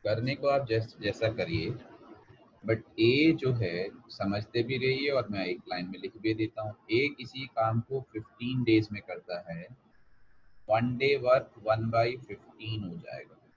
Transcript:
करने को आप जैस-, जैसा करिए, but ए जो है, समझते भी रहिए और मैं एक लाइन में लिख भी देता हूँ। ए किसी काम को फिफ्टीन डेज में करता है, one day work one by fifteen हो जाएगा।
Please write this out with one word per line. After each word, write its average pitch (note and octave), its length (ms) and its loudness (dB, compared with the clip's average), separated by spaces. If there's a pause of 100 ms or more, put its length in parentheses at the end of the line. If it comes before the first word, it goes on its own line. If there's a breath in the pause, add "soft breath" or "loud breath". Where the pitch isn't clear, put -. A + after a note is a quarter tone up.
करने A#2 300 0
को C#3+ 140 -2
आप C#3 180 2
जैस-, A2 340 0
जैसा A2 320 0
करिए, E2+ 420 -2 (920)
but A2+ 120 2 (220)
ए C#3+ 320 8
जो C3 200 0
है, F#2+ 380 -2 (180)
समझते G#2+ 540 -2
भी B2+ 140 -2
रहिए C3 340 0
और A#2+ 180 0
मैं G2 180 -2
एक F2+ 220 -4
लाइन F2+ 200 -6
में F#2 100 -12
लिख F#2+ 180 -10
भी A2 180 0
देता A2 280 -4
हूँ। G#2 120 -8 (180)
ए C#3+ 260 2
किसी C3 280 -12
काम A2+ 340 0
को C3+ 200 -6
फिफ्टीन B2 640 -6
डेज A2 280 4
में F#2+ 100 -8
करता F2 500 -10
है, E2 140 -10 (1040)
one A#2 120 4
day B2 200 0
work B2+ 600 2
one - 20 -2
by A2+ 380 2
fifteen G#2+ 840 -6
हो E2+ 60 -10
जाएगा। - 400 -14 (200)